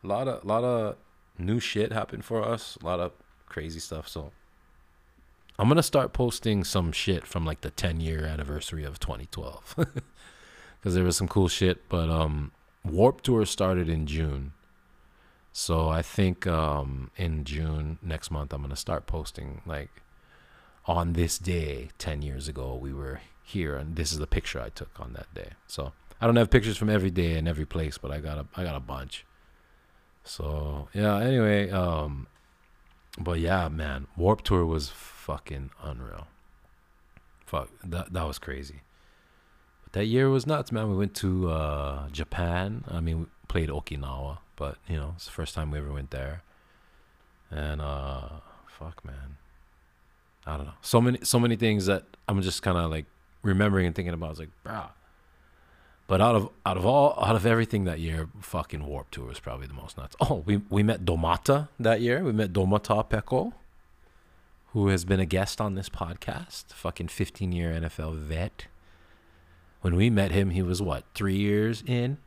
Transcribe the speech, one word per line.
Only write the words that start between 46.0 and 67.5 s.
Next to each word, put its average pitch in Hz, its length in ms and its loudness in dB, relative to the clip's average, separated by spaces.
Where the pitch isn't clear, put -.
there. 69 320 -8
And, 76 300 -4
uh, 69 480 -6
fuck, - 380 -16
man. 67 320 -12
I 76 100 -4
don't 73 100 -6
know. 76 160 -12
So - 180 6
many, 123 220 4
so - 180 4
many 117 160 4
things 104 300 4
that 95 180 2
I'm 98 140 2
just 92 200 -2
kinda, 87 240 2
like, 78 200 -2
remembering 98 440 4
and 82 80 0
thinking 87 200 -2
about. 80 180 -6
It's 78 80 -12
like, 78 100 -14
bruh. 110 260 -10
But 95 140 4
out 117 140 8
of, 104 160 4
out 92 140 0
of 90 80 2
all, 139 360 6
out 110 140 4
of 95 80 2
everything 113 400 4
that 82 160 -2
year, 80 280 -2
fucking 76 460 -6
Warped 71 260 -8
Tour 64 140 -10
was - 140 -12
probably 65 260 -10
the 69 80 -14
most 69 240 -14
nuts. 67 220 -12
Oh, 104 260 2
we, 101 240 4
we 101 120 4
met 107 220 2
Domata 85 640 2
that 113 220 4
year. 120 240 2
We 131 80 2
met 107 200 2
Domata 104 520 4
Peko, 131 480 0
who 101 200 4
has 90 160 4
been 95 160 4
a 92 60 2
guest 92 340 0
on 104 140 0
this 95 140 -6
podcast. - 840 -8
Fucking 87 360 -6
fifteen-year 87 640 -2